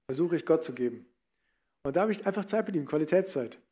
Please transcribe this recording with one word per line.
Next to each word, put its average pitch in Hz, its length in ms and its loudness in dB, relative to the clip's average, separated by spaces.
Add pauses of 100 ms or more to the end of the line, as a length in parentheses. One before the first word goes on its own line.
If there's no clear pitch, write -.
versuche 165 300 0
ich 151 100 -4
Gott 160 180 4
zu 127 120 -8
geben. 120 300 -4 (800)
Und 139 120 -4
da 175 60 4
habe 214 100 2
ich 202 140 -4
einfach 196 200 -2
Zeit 214 220 0
mit 202 80 -4
ihm, 143 100 0
Qualitätszeit. 151 720 0 (140)